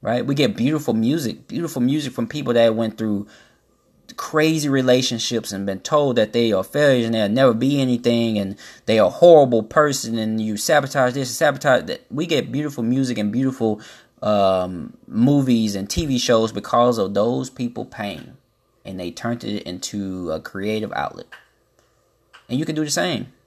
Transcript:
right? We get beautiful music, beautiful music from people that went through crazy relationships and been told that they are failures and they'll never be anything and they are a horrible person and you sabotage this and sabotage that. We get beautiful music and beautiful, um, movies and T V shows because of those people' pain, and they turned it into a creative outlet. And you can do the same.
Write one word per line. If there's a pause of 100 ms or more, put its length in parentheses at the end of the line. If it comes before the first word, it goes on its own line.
right?
We
get
beautiful
music,
beautiful
music
from
people
that
went
through (880)
crazy
relationships
and
been
told
that
they
are
failures
and
they'll
never
be
anything
and (300)
they
are
a
horrible
person
and
you
sabotage
this
and
sabotage
that.
We
get
beautiful
music
and
beautiful, (420)
um,
movies
and
T
V
shows
because
of
those
people'
pain, (480)
and
they
turned
it
into
a
creative
outlet. (1200)
And
you
can
do
the
same. (140)